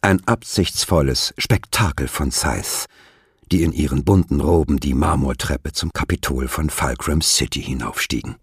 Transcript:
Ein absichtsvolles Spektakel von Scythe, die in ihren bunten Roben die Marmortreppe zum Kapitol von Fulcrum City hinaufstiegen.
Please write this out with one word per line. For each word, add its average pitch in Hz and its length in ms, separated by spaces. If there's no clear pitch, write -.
Ein 95 260
absichtsvolles - 1080
Spektakel 82 720
von 69 200
Scythe, - 580
die 85 100
in 82 80
ihren 69 320
bunten 82 380
Roben 73 400
die 69 140
Marmortreppe 71 760
zum - 220
Kapitol 65 560
von 76 200
Fulcrum 76 520
City - 400
hinaufstiegen. - 800